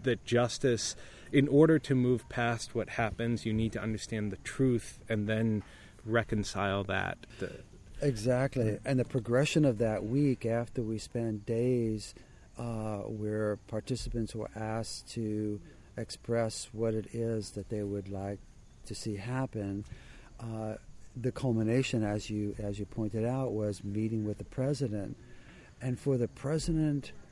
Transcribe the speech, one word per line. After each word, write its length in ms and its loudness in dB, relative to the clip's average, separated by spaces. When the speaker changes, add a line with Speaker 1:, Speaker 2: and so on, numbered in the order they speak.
Speaker 1:
that 220 0
justice, 720 2
in 160 6
order 320 8
to 160 0
move 320 4
past 480 -2
what 140 0
happens, 560 0
you 80 0
need 180 2
to 100 -6
understand 520 -2
the 40 -10
truth 720 0
and 180 0
then 380 2
reconcile 800 2
that. 340 -2
The 120 -4
Speaker 2:
Exactly. 840 2
And 160 2
the 60 4
progression 580 4
of 140 6
that 260 2
week 420 2
after 360 0
we 160 -2
spent 480 -4
days, 680 2
uh, 400 -4
where 580 -2
participants 680 -4
were 180 -6
asked 580 -6
to 500 -2
express 800 -2
what 200 0
it 200 -2
is 380 -2
that 180 -8
they 140 -2
would 260 -4
like 300 -4
to 120 -8
see 200 -4
happen, 720 -4
uh, 340 -6
the 160 0
culmination, 720 2
as 280 0
you, 260 -2
as 220 -4
you 60 -4
pointed 380 -2
out, 280 0
was 320 -2
meeting 420 0
with 140 -2
the 40 -8
president. 720 -2
And 200 -2
for 180 2
the 100 2
president 840 0